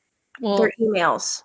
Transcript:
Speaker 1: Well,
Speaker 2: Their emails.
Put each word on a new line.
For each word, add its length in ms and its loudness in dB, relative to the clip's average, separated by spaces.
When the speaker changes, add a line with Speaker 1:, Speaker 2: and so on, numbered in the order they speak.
Speaker 1:
Well, 180 0
Speaker 2:
Their 220 2
emails. 640 0